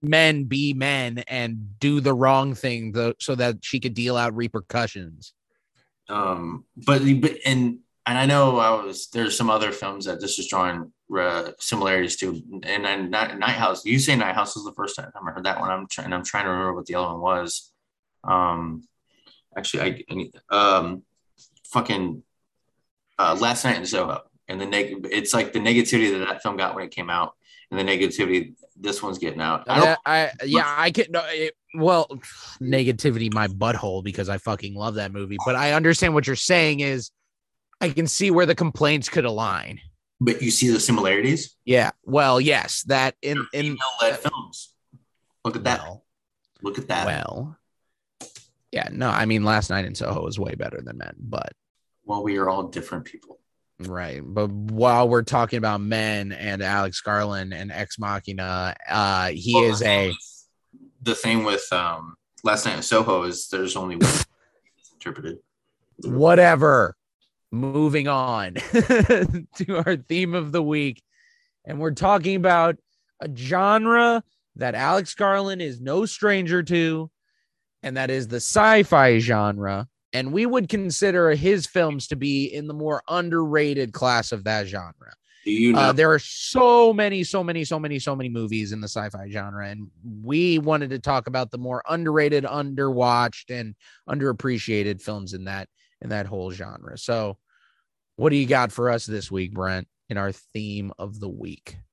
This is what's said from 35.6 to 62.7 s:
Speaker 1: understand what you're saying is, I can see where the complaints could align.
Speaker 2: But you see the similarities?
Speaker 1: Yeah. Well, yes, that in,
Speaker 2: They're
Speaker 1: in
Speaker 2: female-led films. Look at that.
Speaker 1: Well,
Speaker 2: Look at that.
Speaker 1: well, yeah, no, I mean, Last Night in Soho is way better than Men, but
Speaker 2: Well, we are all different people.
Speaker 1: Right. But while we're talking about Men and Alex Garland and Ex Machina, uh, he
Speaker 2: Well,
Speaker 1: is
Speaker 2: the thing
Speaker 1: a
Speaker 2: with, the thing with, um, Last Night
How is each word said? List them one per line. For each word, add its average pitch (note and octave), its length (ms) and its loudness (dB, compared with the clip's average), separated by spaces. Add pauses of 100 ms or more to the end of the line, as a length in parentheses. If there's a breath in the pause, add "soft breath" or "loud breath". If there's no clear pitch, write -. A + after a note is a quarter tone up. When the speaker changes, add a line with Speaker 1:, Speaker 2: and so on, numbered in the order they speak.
Speaker 1:
understand D#3+ 400 4
what D3 140 4
you're C3+ 80 -2
saying D#3 460 2
is, C3+ 280 -2 (720)
I F#3 100 0
can D3+ 180 0
see G3 240 2
where F3 140 6
the D#3+ 100 2
complaints D3 520 0
could D#3+ 180 0
align. G#2 540 -4 (420)
Speaker 2:
But A#2+ 200 2
you A#2+ 100 0
see B2 180 2
the A2+ 100 4
similarities? A2 760 2 (100)
Speaker 1:
Yeah. B2 260 4 (120)
Well, C3+ 380 4
yes, C#3 420 0
that C3 380 0
in, C#3+ 320 -4
Speaker 2:
They're C#3+ 80 -4
Speaker 1:
in D3 40 -2 (120)
Speaker 2:
female-led A2+ 420 0
films. - 540 -10 (720)
Look A2+ 120 -4
at G2+ 80 -8
that. B2 180 0
Speaker 1:
Well, F2+ 220 -16 (560)
Speaker 2:
Look G2+ 160 -6
at C3+ 120 -12
that. F2 160 0
Speaker 1:
well, A2 520 -6 (1120)
yeah, - 200 -6
no, B2 180 -4
I G#2 160 0
mean, A2 200 2
Last G#2+ 240 2
Night F#2+ 160 -2
in G2+ 100 -10
Soho E2 320 -4
is A#2 120 -8
way - 160 -4
better - 260 -8
than A#1+ 160 -14
Men, G1+ 220 -14
but - 320 -8 (520)
Speaker 2:
Well, G#2 200 -4
we G2+ 140 -2
are F#2+ 120 0
all F#2+ 140 -2
different F2 420 -10
people. - 340 -20 (380)
Speaker 1:
Right. F2+ 460 -10
But G2+ 260 -2
while A2+ 600 4
we're A#2+ 140 4
talking A#2+ 340 0
about G#2+ 240 -2
Men G#2+ 500 -2
and G2 320 -6
Alex G2 380 -2
Garland G#2 520 -2
and F#2 200 -10
Ex G2 260 -8
Machina, F#2 720 -6 (160)
uh, F#2+ 460 2
he F2+ 180 -2
Speaker 2:
Well, A#2 200 8
Speaker 1:
is G#2 60 -2
Speaker 2:
the A#2 60 0
thing G2+ 140 4
Speaker 1:
a G2 80 2
Speaker 2:
with, - 400 -10 (540)
the A#2 140 0
thing A2+ 280 0
with, G2+ 300 -2
um, E2 420 -4 (300)
Last G#2+ 200 2
Night G2 120 -2